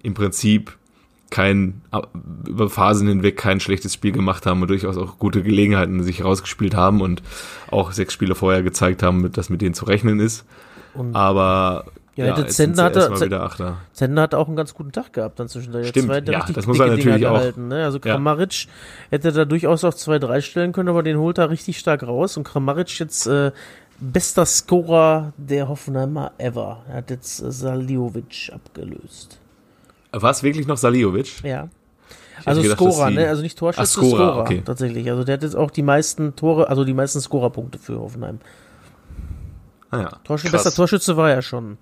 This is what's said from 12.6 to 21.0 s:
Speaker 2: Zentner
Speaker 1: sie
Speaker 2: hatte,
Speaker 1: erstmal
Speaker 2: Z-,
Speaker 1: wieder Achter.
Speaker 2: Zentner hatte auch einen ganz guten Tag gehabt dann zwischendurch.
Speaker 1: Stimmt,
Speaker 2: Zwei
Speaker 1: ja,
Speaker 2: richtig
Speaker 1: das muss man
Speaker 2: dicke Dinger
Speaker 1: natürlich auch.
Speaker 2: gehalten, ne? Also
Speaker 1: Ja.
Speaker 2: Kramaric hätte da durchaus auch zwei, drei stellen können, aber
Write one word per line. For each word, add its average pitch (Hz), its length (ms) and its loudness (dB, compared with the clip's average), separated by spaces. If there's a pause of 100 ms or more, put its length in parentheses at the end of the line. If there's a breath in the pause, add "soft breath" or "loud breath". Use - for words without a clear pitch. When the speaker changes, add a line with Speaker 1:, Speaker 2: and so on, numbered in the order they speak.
Speaker 2:
Zentner 180 60 4
Speaker 1:
sie - 40 6
Speaker 2:
hatte, 180 120 4
Speaker 1:
erstmal 110 220 4
Speaker 2:
Z-, - 60 2
Speaker 1:
wieder 92 180 -2
Achter. 90 320 -8 (160)
Speaker 2:
Zentner 139 300 0
hatte 156 160 0
auch 151 100 0
einen 160 80 -6
ganz 156 180 -6
guten 143 160 -14
Tag 247 220 -10
gehabt 110 260 -6
dann 120 100 -8
zwischendurch. 120 400 -8
Speaker 1:
Stimmt, 127 200 0
Speaker 2:
Zwei 139 100 0
Speaker 1:
ja, 147 200 -2
Speaker 2:
richtig 160 180 -4
Speaker 1:
das 101 100 -4
muss 123 100 2
man 127 140 6
Speaker 2:
dicke 113 120 4
Dinger 127 100 6
Speaker 1:
natürlich 110 160 4
auch. - 100 2
Speaker 2:
gehalten, 123 300 -2
ne? 151 160 -2
Also 139 140 -2
Speaker 1:
Ja. 110 160 -2
Speaker 2:
Kramaric 151 520 0 (440 loud breath)
hätte 151 220 2
da 156 120 4
durchaus 160 400 2
auch 170 100 2
zwei, 151 240 0
drei 131 220 0
stellen 175 320 -2
können, 180 160 0
aber 170 160 2